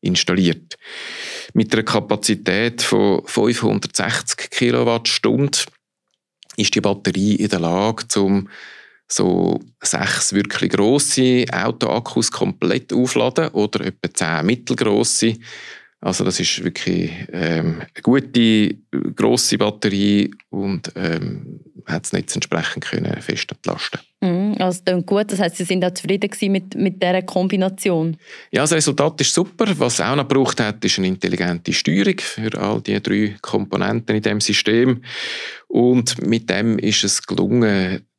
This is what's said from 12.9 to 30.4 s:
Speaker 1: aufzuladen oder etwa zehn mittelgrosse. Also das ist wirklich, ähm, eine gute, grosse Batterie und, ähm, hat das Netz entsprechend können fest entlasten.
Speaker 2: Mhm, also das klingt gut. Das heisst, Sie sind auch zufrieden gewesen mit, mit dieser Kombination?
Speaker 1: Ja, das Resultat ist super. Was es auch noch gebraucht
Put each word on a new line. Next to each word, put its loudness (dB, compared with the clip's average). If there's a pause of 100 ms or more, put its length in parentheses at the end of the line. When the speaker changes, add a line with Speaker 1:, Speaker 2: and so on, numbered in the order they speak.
Speaker 1:
aufzuladen 2
oder -2
etwa -6
zehn -2
mittelgrosse. 0 (680)
Also -2
das 0
ist -2
wirklich, -2 (200)
ähm, 0
eine -16
gute, 4 (400)
grosse 2
Batterie 2 (220)
und, -4
ähm, -4 (260)
hat -4
das -6
Netz -4
entsprechend -4
können -4
fest -6
entlasten. -6 (220)
Speaker 2:
Mhm, 0
also 0
das -8
klingt 0
gut. 0
Das -4
heisst, 0
Sie -4
sind 0
auch 0
zufrieden -2
gewesen -2
mit, -2
mit 0
dieser 2
Kombination? 0 (340)
Speaker 1:
Ja, 2
das 2
Resultat 2
ist 0
super. 0 (120)
Was 2
es -2
auch 0
noch 0
gebraucht 2